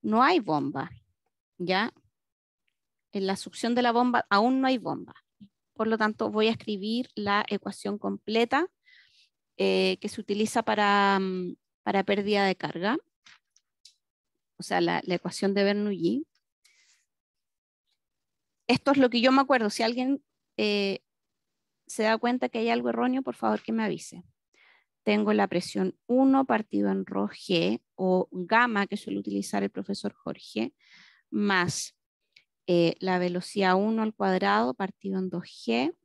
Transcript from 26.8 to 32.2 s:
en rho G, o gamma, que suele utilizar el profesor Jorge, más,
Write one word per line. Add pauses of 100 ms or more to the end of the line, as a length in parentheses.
en
rho
G, (140)
o
gamma,
que
suele
utilizar
el
profesor
Jorge, (560)
más, (720)